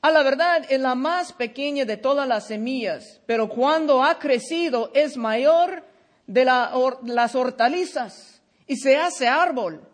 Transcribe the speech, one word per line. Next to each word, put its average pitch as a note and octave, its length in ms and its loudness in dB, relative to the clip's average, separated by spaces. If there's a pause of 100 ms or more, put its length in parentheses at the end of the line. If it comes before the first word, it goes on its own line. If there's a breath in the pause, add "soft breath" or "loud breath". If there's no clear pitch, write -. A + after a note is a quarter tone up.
a D4+ 80 4
la D#4 120 6
verdad, D#4 460 2
es C4+ 120 2
la B3+ 140 0
más E4 380 -2
pequeña C4+ 540 -4
de G#3+ 100 -4
todas C4+ 320 -2
las G#3+ 200 -2
semillas, A3 760 -6
pero A3+ 240 -2
cuando C#4 560 2
ha E4 140 2
crecido C4+ 760 -2
es C#4 240 2
mayor D#4 680 0 (440 soft breath)
de A#3 180 2
la B3 320 2
hor-, B3+ 320 0
las A#3+ 260 0
hortalizas B3+ 1080 -4 (240)
y C4+ 100 -4
se C4+ 220 4
hace D#4 300 0
árbol B3+ 640 0